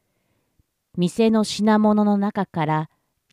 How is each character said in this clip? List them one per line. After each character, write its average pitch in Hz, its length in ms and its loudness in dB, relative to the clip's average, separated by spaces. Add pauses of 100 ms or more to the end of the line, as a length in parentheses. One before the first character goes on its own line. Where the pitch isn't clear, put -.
(960)
店 180 320 0
の 220 140 2
品 214 360 0
物 214 240 2
の 208 140 0
中 202 280 -4
か 160 200 -6
ら、 156 240 -4 (440)